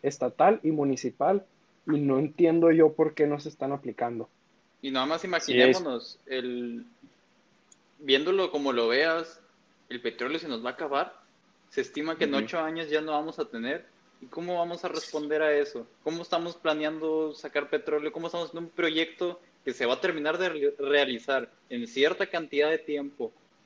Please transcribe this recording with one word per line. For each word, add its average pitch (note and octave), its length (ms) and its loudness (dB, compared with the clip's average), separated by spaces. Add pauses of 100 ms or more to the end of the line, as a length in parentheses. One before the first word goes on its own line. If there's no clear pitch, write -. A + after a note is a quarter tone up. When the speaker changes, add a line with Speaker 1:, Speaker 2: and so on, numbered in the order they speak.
Speaker 1:
estatal C#3+ 640 2
y D#3 80 2
municipal, C#3+ 720 0 (400)
y D3 140 2
no C#3 180 2
entiendo E3 540 6
yo D#3+ 220 8
por D#3 200 2
qué D3+ 140 2
no D3 120 -2
se D3+ 100 -10
están C3+ 220 -6
aplicando. A#2+ 580 -6 (520)
Speaker 2:
Y C3+ 80 -6
nada C3 160 0
más D#3+ 160 -2
Speaker 3:
Sí, G3+ 60 -8
es - 20 -6
Speaker 2:
imaginémonos, C3 960 4
el... B2 600 -6 (1120)
viéndolo D3+ 520 2
como C#3 220 0
lo A#2 140 2
veas, D#3+ 520 0 (500)
el A#2+ 120 -10
petróleo B2 380 -4
se E3 80 -10
nos A#2+ 180 -8
va B2 60 -4
a - 20 -12
acabar. D3 480 -4 (480)
Se - 120 -4
estima D#3 360 -6
que D#3+ 60 0
en C#3+ 100 0
Speaker 3:
Ujú. C#3 100 0
Speaker 2:
ocho D#3+ 160 -4
años D#3+ 300 -4
ya D#3 120 0
no D#3 100 -6
vamos D#3 260 -4
a D3+ 80 -2
tener. B2 400 -8 (360)
¿Y - 60 -20
cómo F3 300 -6
vamos E3+ 280 -4
a - 20 -4
responder D#3 540 -4
a D3+ 120 4
eso? C#3+ 340 -2 (160)
¿Cómo E3 180 -6
estamos E3+ 340 -4
planeando D#3 800 -2
sacar C#3+ 360 -6
petróleo? D3+ 420 -2
¿Cómo E3 160 -8
estamos E3 220 -6
haciendo E3 180 -10
un - 80 -18
proyecto E3 640 -2 (240)
que B2+ 100 -4
se B2+ 120 -2
va B2 100 4
a - 60 -8
terminar D#3+ 360 0
de F3+ 120 0
re-, C#3+ 300 0
realizar C3+ 720 0 (200)
en A#2+ 180 -6
cierta D3+ 400 0
cantidad D3+ 420 0
de D#3+ 100 0
tiempo C#3+ 520 -6 (340)